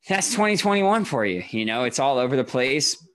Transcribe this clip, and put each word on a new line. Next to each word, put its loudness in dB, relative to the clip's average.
that's -2
twenty 2
twenty-one 2
for -2
you. -2
You -4
know, -2
it's -2
all 2
over 0
the 2
place. -2